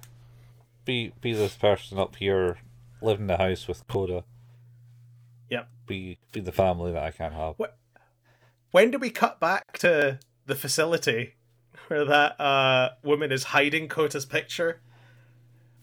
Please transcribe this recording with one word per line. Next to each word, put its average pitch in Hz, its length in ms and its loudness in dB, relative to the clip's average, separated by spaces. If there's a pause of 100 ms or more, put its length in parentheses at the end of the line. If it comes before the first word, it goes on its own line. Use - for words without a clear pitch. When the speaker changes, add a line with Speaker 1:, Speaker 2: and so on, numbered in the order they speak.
(840)
Speaker 1:
Be, 117 280 -4 (100)
be 120 100 -2
this 104 240 0
person 98 420 0
up 95 180 -2
here, 95 420 0 (420)
live 107 180 0
in 104 80 -6
the 95 120 2
house 95 280 0
with - 220 -10
Coda. 90 340 -2 (1300)
Speaker 2:
Yep. 120 200 -8 (180)
Speaker 1:
Be, 92 320 -10 (140)
be 107 80 -8
the 92 120 -8
family 90 400 0
that 78 100 -4
I 78 80 -6
can't 80 220 -8
have. 78 240 -6
Speaker 2:
What? - 220 -8 (960)
When 214 160 6
do 269 80 -2
we 247 120 -4
cut - 280 0
back - 400 -2
to 143 400 2 (280)
the 135 100 -4
facility 147 800 -2 (520)
where 151 180 -2
that, 147 360 2
uh, 131 500 2 (140)
woman 147 260 0
is 135 140 -2
hiding 151 440 2
Kota's 147 380 -2
picture? 165 540 -4 (1040)